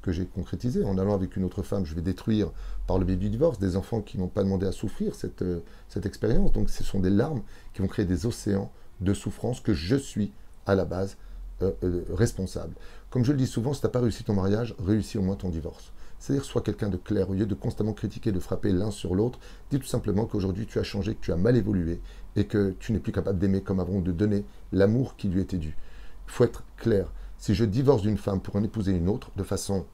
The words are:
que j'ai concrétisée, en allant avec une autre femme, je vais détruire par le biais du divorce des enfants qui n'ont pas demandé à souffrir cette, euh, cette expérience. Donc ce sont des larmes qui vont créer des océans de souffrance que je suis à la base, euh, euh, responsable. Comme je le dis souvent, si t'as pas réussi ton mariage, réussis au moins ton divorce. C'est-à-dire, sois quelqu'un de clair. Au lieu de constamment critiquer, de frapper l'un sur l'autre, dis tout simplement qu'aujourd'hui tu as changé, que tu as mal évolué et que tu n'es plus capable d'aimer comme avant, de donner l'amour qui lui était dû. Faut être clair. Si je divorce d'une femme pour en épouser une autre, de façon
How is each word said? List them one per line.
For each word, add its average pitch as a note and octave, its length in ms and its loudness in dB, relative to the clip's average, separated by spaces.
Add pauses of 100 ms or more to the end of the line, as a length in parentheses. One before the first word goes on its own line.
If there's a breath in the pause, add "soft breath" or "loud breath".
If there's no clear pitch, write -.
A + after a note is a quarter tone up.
que G2+ 100 -2
j'ai F2+ 140 0
concrétisée, B2 580 -2
en G2 140 0
allant G2 160 2
avec F#2 220 -2
une F#2+ 80 0
autre F#2 180 -2
femme, G2+ 220 -2
je D#2 100 -6
vais F2 80 -4
détruire G2 480 0 (360 loud breath)
par F#2 120 2
le F#2 60 4
biais F#2 120 2
du G2 140 0
divorce B2+ 280 2
des F#2 180 2
enfants G#2 240 -2
qui - 180 -8
n'ont F2+ 100 -2
pas G2 160 -2
demandé G2 220 2
à F2+ 60 0
souffrir - 420 -4
cette, - 280 -6
euh, F2 180 -2 (280 loud breath)
cette F#2+ 180 -4
expérience. - 460 6
Donc G#2+ 180 6
ce - 120 2
sont - 180 2
des F#2 100 6
larmes A#2 320 4 (320 loud breath)
qui - 80 -2
vont F#2+ 60 2
créer G2 180 0
des F2 200 0
océans G2+ 440 -2 (300 soft breath)
de F#2+ 140 2
souffrance A2 460 -4
que A2 140 2
je E2+ 220 2
suis G#2+ 360 -2 (340 soft breath)
à G2 100 6
la F#2 80 4
base, F2+ 320 -4 (460 soft breath)
euh, F#2+ 100 2 (100)
euh, F2 300 0
responsable. F2+ 600 0 (360 loud breath)
Comme B2 140 2
je C#3 80 4
le C#3 60 4
dis B2+ 100 4
souvent, A#2+ 260 -2
si - 60 -8
t'as A2 80 0
pas B2+ 120 0
réussi A#2 240 0
ton G#2+ 100 2
mariage, G2+ 400 2 (100)
réussis G#2 340 2
au G2 40 2
moins F#2+ 140 2
ton F#2+ 140 -6
divorce. D#2+ 420 -8 (280 loud breath)
C'est-à-dire, C3+ 240 0
sois - 180 -2
quelqu'un G#2 260 -2
de F2+ 80 -2
clair. F#2+ 340 0
Au F#2+ 40 0
lieu G2+ 120 2
de G2 80 0
constamment A2 380 -2
critiquer, G#2+ 400 -4
de F#2 80 0
frapper G2 320 0
l'un G2+ 180 2
sur F#2 240 -4
l'autre, G#2+ 240 2 (320 loud breath)
dis C#3+ 80 0
tout - 80 -4
simplement G#2+ 400 0
qu'aujourd'hui F#2+ 400 -2
tu - 140 -2
as - 40 0
changé, G2+ 300 -2
que - 60 -8
tu - 120 -2
as E2 40 2
mal A2+ 200 4
évolué F#2 440 2 (340 loud breath)
et G2+ 120 2
que G2+ 340 2
tu - 120 -2
n'es G2+ 60 2
plus G#2+ 140 -4
capable F#2+ 260 0
d'aimer F#2+ 240 4
comme F#2+ 160 0
avant, F#2 220 0
de F2+ 120 0
donner G2+ 320 2 (280 loud breath)
l'amour G#2+ 440 4
qui G#2 120 -2
lui F#2 120 2
était F#2 180 -2
dû. D2+ 180 -4 (500 loud breath)
Faut - 180 2
être - 200 -2 (120)
clair. G2+ 360 2 (260 loud breath)
Si - 160 2
je F#2 100 4
divorce A#2+ 380 4
d'une G#2+ 160 2
femme F#2+ 220 0
pour - 160 -6
en G2+ 80 2
épouser G2+ 280 -2
une F2 160 2
autre, A#2+ 280 -2
de G2 80 -2
façon F#2+ 500 -2